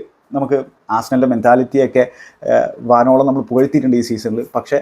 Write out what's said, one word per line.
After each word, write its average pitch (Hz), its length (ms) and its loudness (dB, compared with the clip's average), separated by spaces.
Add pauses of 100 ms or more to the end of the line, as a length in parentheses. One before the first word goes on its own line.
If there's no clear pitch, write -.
(360)
നമുക്ക് 139 220 -2 (380)
ആസ്നലിൻ്റെ 127 360 0
മെന്റാലിറ്റിയൊക്കെ, 123 720 2 (480)
ആ, 120 40 4 (340)
വാനോളം 131 380 4
നമ്മൾ 135 220 -4
പുകഴ്ത്തിയിട്ടുണ്ട് 127 500 0
ഈ - 80 0
സീസണിൽ. 113 380 -6 (100)
പക്ഷേ 139 260 -4